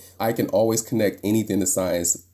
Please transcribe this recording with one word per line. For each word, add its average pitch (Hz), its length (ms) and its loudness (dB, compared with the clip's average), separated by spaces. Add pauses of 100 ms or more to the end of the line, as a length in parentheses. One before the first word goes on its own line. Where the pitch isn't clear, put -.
(200)
I 117 120 0
can 120 180 -2
always 113 300 2
connect 107 440 0
anything 104 340 0
to 95 80 0
science. 90 500 0 (180)